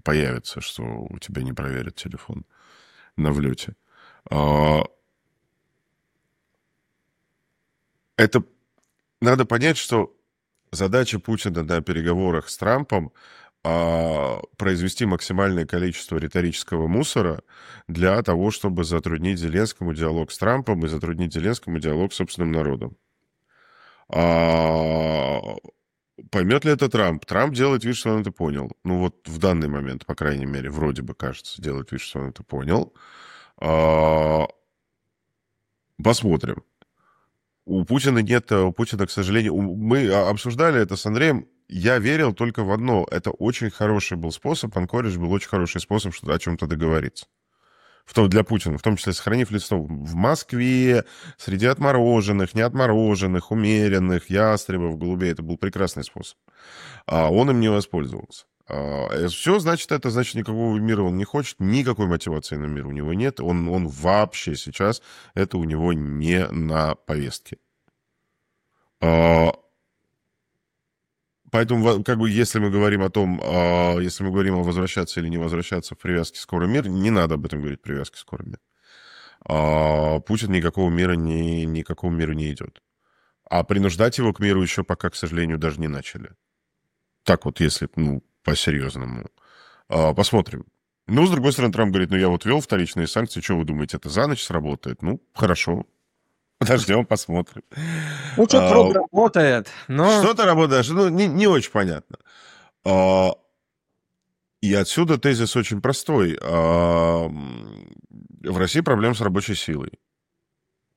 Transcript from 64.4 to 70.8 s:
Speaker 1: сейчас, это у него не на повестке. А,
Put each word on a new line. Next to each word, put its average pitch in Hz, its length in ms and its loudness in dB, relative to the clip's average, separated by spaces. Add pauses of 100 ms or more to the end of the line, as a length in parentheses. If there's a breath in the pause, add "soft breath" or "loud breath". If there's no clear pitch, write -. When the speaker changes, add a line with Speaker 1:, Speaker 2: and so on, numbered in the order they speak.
Speaker 1:
сейчас, 98 480 -4 (320 soft breath)
это 95 240 -2
у 82 60 -2
него 80 300 0
не 76 540 0
на 78 460 -2
повестке. - 640 -8 (1400)
А, 82 520 6 (2000)